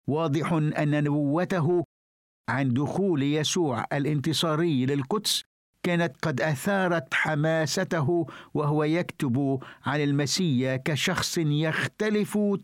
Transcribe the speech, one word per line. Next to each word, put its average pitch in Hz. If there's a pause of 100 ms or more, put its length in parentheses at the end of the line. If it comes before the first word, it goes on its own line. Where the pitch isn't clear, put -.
واضح 151
أن 151
نبوته 156 (640)
عن 131
دخول 156
يسوع 147
الانتصاري 151
للقدس 143 (380)
كانت 170
قد 147
أثارت 175
حماسته، 160 (280)
وهو 151
يكتب 143 (260)
عن 143
المسيا 139
كشخص 160
يختلف 160 (260)